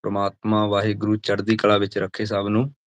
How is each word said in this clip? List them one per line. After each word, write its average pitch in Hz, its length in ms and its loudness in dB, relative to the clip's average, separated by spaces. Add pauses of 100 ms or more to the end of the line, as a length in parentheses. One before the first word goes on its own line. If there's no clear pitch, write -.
ਪ੍ਰਮਾਤਮਾ 101 640 -2
ਵਾਹਿਗੁਰੂ 104 500 0
ਚੜ੍ਹਦੀ 101 400 0
ਕਲਾ 104 220 4
ਵਿੱਚ 101 200 -2
ਰੱਖੇ 98 260 -4
ਸਭ 101 240 -2
ਨੂੰ। 123 260 0 (120)